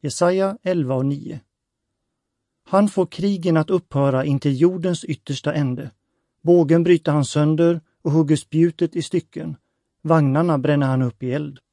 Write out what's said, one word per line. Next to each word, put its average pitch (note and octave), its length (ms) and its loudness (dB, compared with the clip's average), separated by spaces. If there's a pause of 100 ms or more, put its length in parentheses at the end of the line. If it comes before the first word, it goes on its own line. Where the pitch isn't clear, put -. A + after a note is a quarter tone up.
Jesaja F#3 600 -2
elva D#3 320 -2
och C3 100 -2
nio. C#3+ 340 -6 (1200)
Han G3+ 260 2
får F#3 160 0
krigen F3+ 520 -2
att D#3 120 0
upphöra C#3 560 0
intill C#3 360 0
jordens F3 420 0
yttersta C#3+ 500 -8
ände. C3+ 380 -4 (500)
Bågen E3 420 4
bryter E3+ 280 2
han D3 140 2
sönder D#3 560 2 (200)
och D#3 100 -4
hugger D3+ 240 2
spjutet E3 600 0
i F3 60 -4
stycken. D#3+ 540 -6 (460)
Vagnarna D#3 560 2
bränner C#3+ 300 0
han C3 140 0
upp B2 220 -4
i B2+ 80 -4
eld. C#3+ 280 -8 (140)